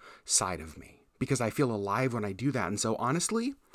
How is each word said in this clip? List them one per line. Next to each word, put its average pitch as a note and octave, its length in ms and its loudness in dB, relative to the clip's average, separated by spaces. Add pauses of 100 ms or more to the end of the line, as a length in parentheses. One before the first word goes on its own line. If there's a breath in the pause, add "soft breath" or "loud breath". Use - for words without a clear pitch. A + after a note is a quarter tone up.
(240 loud breath)
side F#2 360 0
of D#2 180 -14
me - 240 -20 (160)
because C3 240 0
I A2+ 80 0
feel C3 220 2
alive G#2+ 420 0
when A2+ 120 -2
I G2+ 60 -2
do A2+ 200 0
that. G#2+ 160 0
And G#2 120 -2
so A2 180 2
honestly, G#3 580 0 (200 loud breath)